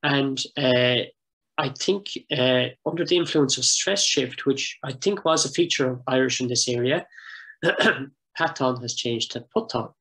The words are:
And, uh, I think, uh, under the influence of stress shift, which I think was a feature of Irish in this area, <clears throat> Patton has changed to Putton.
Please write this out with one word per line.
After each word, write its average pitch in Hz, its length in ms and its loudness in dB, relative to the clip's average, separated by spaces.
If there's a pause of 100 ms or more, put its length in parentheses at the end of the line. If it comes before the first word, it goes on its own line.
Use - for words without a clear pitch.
And, 139 380 2 (160)
uh, 123 500 4 (500)
I 147 120 -2 (100)
think, 196 280 0 (240)
uh, 127 360 2 (180)
under 165 200 -2
the 180 120 2
influence 151 400 2
of 127 80 -4
stress - 380 0
shift, - 420 -2
which - 380 -2
I 147 80 -8
think - 320 -2
was 160 220 2
a 147 40 -2
feature 170 400 0
of 127 180 -6
Irish 131 340 2
in 131 60 -2
this 120 200 0
area, 127 400 0 (560)
<clears throat> 160 720 0
Patton 131 440 0
has 120 120 -8
changed 117 380 -2
to 120 220 -8
Putton. 123 340 -2 (140)